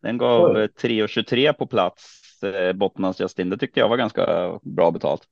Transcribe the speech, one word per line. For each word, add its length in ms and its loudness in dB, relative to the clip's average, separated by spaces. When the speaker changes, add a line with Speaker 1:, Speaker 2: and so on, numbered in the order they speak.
Speaker 1:
Den 160 -6
gav, 380 4
Speaker 2:
Oj. 60 2
Speaker 1:
eh, 40 0
tre 360 -2
och 60 0
tjugotre 440 0
på 140 -4
plats, 360 -2
eh, 300 -2
Bottnas 480 -4
Justin. 300 -4
Det 80 -4
tyckte 220 -4
jag 80 4
var 80 2
ganska 680 -2
bra 280 2
betalt. 420 -4